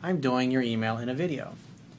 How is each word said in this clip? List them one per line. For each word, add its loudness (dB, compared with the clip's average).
I'm 0
doing 2
your 4
email 0
in -4
a -2
video. -4